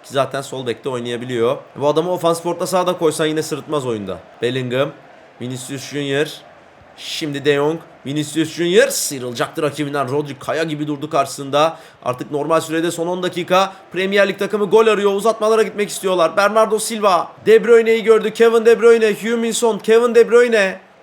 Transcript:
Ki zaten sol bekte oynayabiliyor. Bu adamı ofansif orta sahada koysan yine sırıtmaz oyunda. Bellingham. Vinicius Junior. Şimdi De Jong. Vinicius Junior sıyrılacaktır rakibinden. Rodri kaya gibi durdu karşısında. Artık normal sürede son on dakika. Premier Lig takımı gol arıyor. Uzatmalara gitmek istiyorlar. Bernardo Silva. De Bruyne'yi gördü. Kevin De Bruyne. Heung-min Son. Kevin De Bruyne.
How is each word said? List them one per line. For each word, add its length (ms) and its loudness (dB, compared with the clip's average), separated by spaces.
Ki 60 -20
zaten 320 -4
sol 260 -10
bekte 220 -6
oynayabiliyor. 680 -2
Bu 120 -2
adamı 240 0
ofansif 340 -2
orta 220 -4
sahada 300 -2
koysan 280 0
yine 180 -2
sırıtmaz 420 -6
oyunda. 320 -6
Bellingham. 480 -2
Vinicius 480 -10
Junior. 380 -2
Şimdi 480 -8
De 100 2
Jong. 240 0
Vinicius 480 -4
Junior 340 2
sıyrılacaktır 760 -6
rakibinden. 480 -4
Rodri 280 -6
kaya 240 -4
gibi 240 -6
durdu 220 -8
karşısında. 680 -2
Artık 280 -6
normal 300 0
sürede 300 -2
son 160 -4
on 160 -4
dakika. 500 0
Premier 340 2
Lig 120 -6
takımı 260 -2
gol 220 4
arıyor. 280 2
Uzatmalara 480 2
gitmek 260 -4
istiyorlar. 480 0
Bernardo 420 2
Silva. 480 0
De 180 6
Bruyne'yi 400 4
gördü. 300 2
Kevin 320 4
De 160 6
Bruyne. 320 6
Heung-min 380 -2
Son. 260 0
Kevin 380 2
De 160 6
Bruyne. 480 2